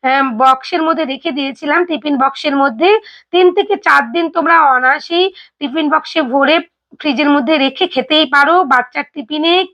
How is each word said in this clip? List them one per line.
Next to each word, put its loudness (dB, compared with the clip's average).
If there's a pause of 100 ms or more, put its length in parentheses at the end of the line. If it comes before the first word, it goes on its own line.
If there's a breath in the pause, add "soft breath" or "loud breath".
আহ, 0 (120)
বক্সের 0
মধ্যে -2
রেখে -6
দিয়েছিলাম, -4
টিফিন -4
বক্সের -2
মধ্যে। 2 (420 loud breath)
তিন 4
থেকে 0
চার 2
দিন -2
তোমরা 0 (140)
অনায়াসেই 0 (300 loud breath)
টিফিন -4
বক্সে -2
ভরে 2 (420)
ফ্রিজের -2
মধ্যে 2
রেখে -2
খেতেই 0
পারো, 2
বাচ্চার -2
টিফিনে -2 (180)